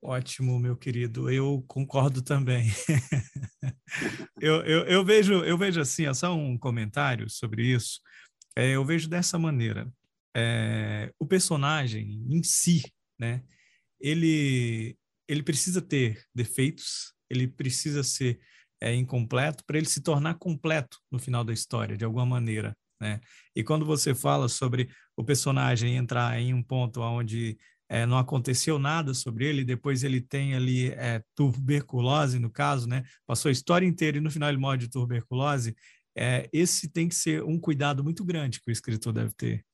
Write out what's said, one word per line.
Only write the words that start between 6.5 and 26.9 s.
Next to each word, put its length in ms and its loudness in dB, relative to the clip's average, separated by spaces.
comentário 720 -2
sobre 420 0
isso. 280 0
É, 180 2
eu 120 2
vejo 240 -2
dessa 300 -2
maneira. 520 0
É, 840 -2
o 80 -6
personagem 1000 0
em 140 2
si, 400 2
né, 240 -4
ele, 1000 2
ele 160 -2
precisa 380 0
ter 420 0
defeitos, 800 -2
ele 180 0
precisa 560 -4
ser, 340 -2
é, 140 -2
incompleto 720 -2
pra 120 0
ele 80 0
se 160 -2
tornar 320 0
completo 640 -4
no 80 -4
final 240 -2
da 100 -2
história, 440 -4
de 80 -4
alguma 220 0
maneira, 500 -2
né? 200 -6
E 100 -2
quando 220 2
você 280 2
fala 340 2
sobre 420 -2
o 80 -4
personagem 720 2
entrar 420 0
em 140 0
um 100 0
ponto 380 -2